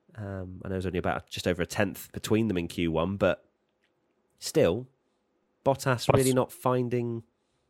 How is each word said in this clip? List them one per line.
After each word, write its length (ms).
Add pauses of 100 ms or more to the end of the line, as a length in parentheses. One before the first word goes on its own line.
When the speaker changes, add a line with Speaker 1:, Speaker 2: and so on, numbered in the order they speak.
(180)
Speaker 1:
Um, 460
I 60
know 60
it 20
was 80
only 140
about 300
just 200
over 120
a 40
tenth 480
between 340
them 100
in 120
Q 240
one, 240
but 260 (960)
still, 480 (800)
Bottas 420
Speaker 2:
Bottas 80
Speaker 1:
really 180
not 200
finding 720 (460)